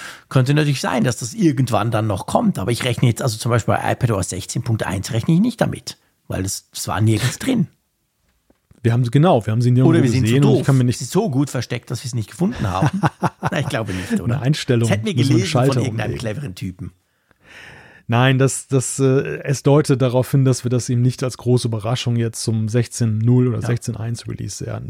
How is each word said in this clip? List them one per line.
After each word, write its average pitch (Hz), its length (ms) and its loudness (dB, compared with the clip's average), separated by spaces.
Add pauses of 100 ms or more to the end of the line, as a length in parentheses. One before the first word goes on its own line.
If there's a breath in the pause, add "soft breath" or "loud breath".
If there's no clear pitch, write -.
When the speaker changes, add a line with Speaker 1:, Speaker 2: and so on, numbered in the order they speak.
(300 loud breath)
Speaker 1:
Könnte 131 240 2
natürlich 147 260 2
sein, - 240 -2
dass 123 140 0
das 120 160 -10
irgendwann 123 580 0
dann 110 160 0
noch 104 200 -4
kommt. 220 320 0
Aber 127 120 -2
ich 117 140 -4
rechne 127 240 2
jetzt, - 120 -2
also 110 160 -2
zum 117 120 -4
Beispiel 110 240 0
bei - 180 0
iPad 117 200 0
O 98 80 -2
S 92 100 -4
sechzehn - 340 -8
Punkt 113 200 -2
eins 92 280 -6
rechne 113 220 0
ich 170 80 4
nicht 240 180 0
damit, - 380 -6 (300)
weil 92 160 -4
das, - 280 -10
das - 160 -12
war 92 140 -2
nirgends 110 380 2
drin. 254 280 0 (1160)
Speaker 2:
Wir 117 100 2
haben 123 100 2
sie, 117 80 -2
genau, 143 340 4
wir 110 60 -2
haben 117 100 0
sie 120 100 4
nirgendwo 131 180 6
Speaker 1:
Oder 165 140 6
wir 131 80 4
sind 131 100 2
Speaker 2:
gesehen 123 220 4
Speaker 1:
zu 143 40 6
Speaker 2:
und 139 60 6
Speaker 1:
doof. 165 80 4
Speaker 2:
ich 127 60 -6
kann 135 100 6
mir 127 60 4
nicht 123 160 0
Speaker 1:
Sie 131 60 -10
ist - 60 -12
so 202 200 2
gut 135 180 0
versteckt, - 420 -6
dass 123 120 -6
wir 131 40 -10
es 120 80 -8
nicht 110 140 -6
gefunden 180 400 -2
haben. 113 320 -2 (220)
Speaker 2:
<laughs> - 180 -6
Speaker 1:
Na, - 180 -4
ich 131 80 -4
glaube 110 240 -4
nicht, 92 300 -6
oder? 113 140 -2
Speaker 2:
Eine 98 80 -2
Einstellung, 120 440 0
Speaker 1:
Das - 100 2
hätten 110 100 -6
wir 190 80 -2
Speaker 2:
müssen 123 140 2
wir 143 40 4
einen 165 80 4
Speaker 1:
gelesen 185 100 -4
von 123 140 2
Speaker 2:
Schalter 135 160 2
Speaker 1:
irgendeinem 110 300 -4
Speaker 2:
umlegen. 107 80 -8
Speaker 1:
cleveren 104 360 -8
Typen. - 360 -10 (1160 loud breath)
Speaker 2:
Nein, 127 280 4
das, 131 300 0
das, 135 320 -2
äh, 135 440 2
es 139 200 -2
deutet 143 380 4
darauf 127 300 0
hin, 135 140 4
dass 131 180 2
wir 123 60 -2
das 123 180 0
eben 120 140 2
nicht 123 220 0
als 127 140 -4
große 123 300 2
Überraschung 117 480 -2
jetzt 117 260 -2
zum 110 280 0
sechzehn 113 480 0
null 123 320 4
oder 110 100 -4
Speaker 1:
Ja. 110 80 -6
Speaker 2:
sechzehn 117 300 -4
eins 113 320 -8
Release 113 340 -10
se-, 110 260 -8